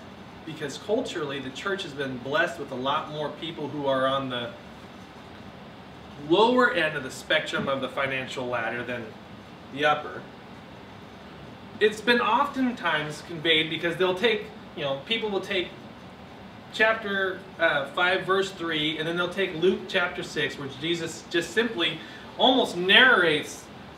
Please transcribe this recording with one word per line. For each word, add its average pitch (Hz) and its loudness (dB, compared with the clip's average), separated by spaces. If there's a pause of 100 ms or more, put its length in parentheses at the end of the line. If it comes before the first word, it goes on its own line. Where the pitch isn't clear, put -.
(460)
because 147 -8
culturally 160 -2
the 131 -8
church 190 -4
has 143 -8
been 135 -4
blessed 151 0
with - -8
a 131 -4
lot 147 0
more 151 -4
people 160 -6
who 139 -2
are 131 4
on 135 0
the 120 -4 (1800)
lower 240 8
end 160 2
of 131 -4
the 127 -8
spectrum 151 0
of 135 0
the 127 -4
financial 131 -2
ladder 120 -2
than 120 -6 (680)
the 143 0
upper, - 0 (1600)
it's 214 4
been 240 4
oftentimes 214 2
conveyed 160 2
because 160 -2
they'll 180 4
take, 214 2 (320)
you 160 -6
know, 139 -2
people 220 0
will 190 0
take 185 -2 (1040)
chapter, 202 2 (200)
uh, 151 4
five, 180 2
verse 190 2
three, 156 -2
and 156 -2
then 170 0
they'll 180 2
take 175 -2
Luke 190 4
chapter 180 0
six, 139 -2
which 135 -8
Jesus 165 -4
just 170 0
simply 170 0 (400)
almost 240 6
narrates 190 6 (320)